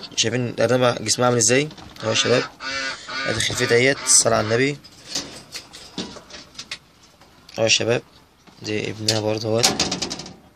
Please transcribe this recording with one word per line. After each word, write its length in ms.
شايفين 320
الأرنبة 440
جسمها 340
عامل 120
إزاي؟ 300
أهو 80
يا 40
شباب، 280
ادي 140
خلفتها 360
اهيت. 200
الصلاة 300
على 80
النبي. 340
أهو 60
يا 40
شباب، 340
دي 280
ابنها 300
برضه 280
اهوت. 180